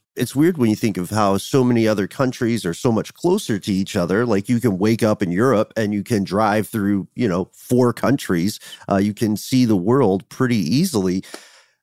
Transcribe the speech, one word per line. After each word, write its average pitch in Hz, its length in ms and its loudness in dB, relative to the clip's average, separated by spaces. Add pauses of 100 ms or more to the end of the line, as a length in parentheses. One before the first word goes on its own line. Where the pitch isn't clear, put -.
(160)
It's - 180 -4
weird 160 220 2
when 120 140 2
you 107 60 2
think 107 200 -2
of 90 140 -4
how 101 260 2
so 131 260 0
many 120 240 2
other 104 200 0
countries 120 580 -2
are 87 80 -2
so 120 180 -2
much 107 220 -2
closer 170 460 -2
to 90 120 -6
each 95 260 -2
other. 92 280 0
Like, 101 240 0
you 120 120 2
can 98 180 0
wake 110 240 0
up 107 180 2
in 87 100 -2
Europe 107 460 0
and 107 160 -2
you 101 100 -2
can 101 220 -2
drive 101 440 0
through, 101 460 -2
you 120 140 -2
know, 90 240 -2
four 123 400 2
countries. 101 680 -2 (320)
Uh, 101 60 2
you 104 160 2
can 107 240 -2
see 127 300 0
the 110 100 4
world 98 540 2
pretty 123 260 0
easily. 95 680 0 (600)